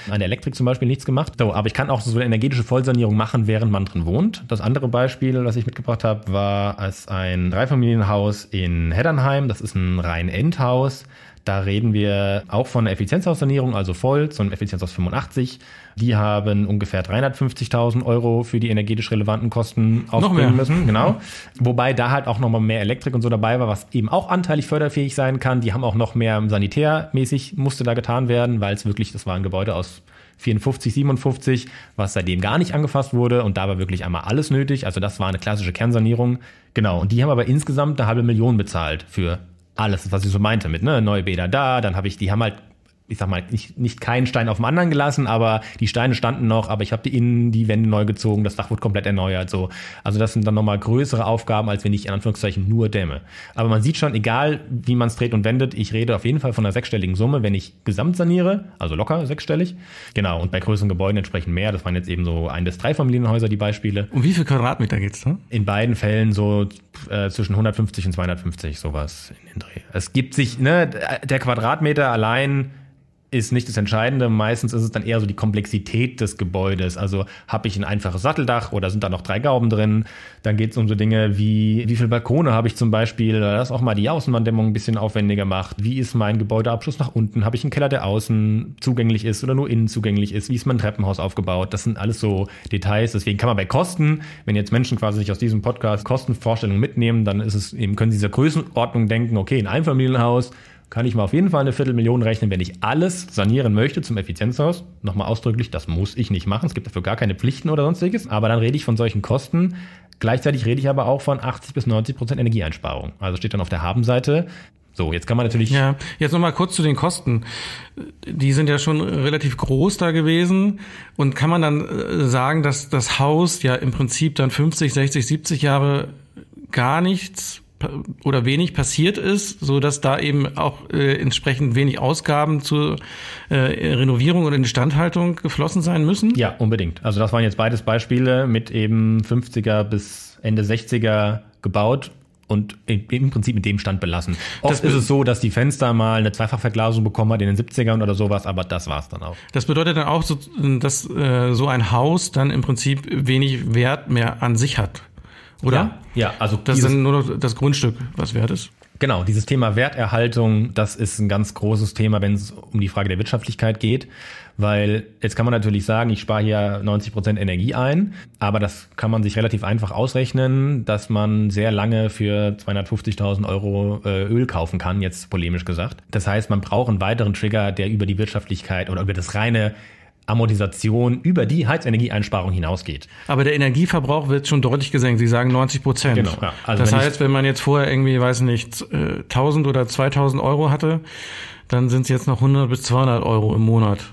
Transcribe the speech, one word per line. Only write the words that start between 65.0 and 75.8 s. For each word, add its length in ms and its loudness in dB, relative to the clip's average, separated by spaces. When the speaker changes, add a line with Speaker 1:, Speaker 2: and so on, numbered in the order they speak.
Speaker 2:
geht's 220 -6
da? 140 0
Speaker 1:
In 160 0
beiden 300 0
Fällen 360 2
so, 340 2
äh, 180 -2
zwischen 280 -2
hundertfünfzig 500 0
und 60 -2
zweihundertfünfzig, 640 -6
sowas 640 -8
in 100 -20
den 60 -12
Dreh. 220 -14
Es 220 -6
gibt 180 -2
sich, 260 -2
ne, 300 4
der 160 -2
Quadratmeter 680 0
allein 600 0
ist 160 -2
nicht 160 0
das 120 -4
Entscheidende. 500 0
Meistens 460 0
ist 80 0
es 80 -4
dann 140 -6
eher 140 0
so 60 0
die 80 -2
Komplexität 880 -2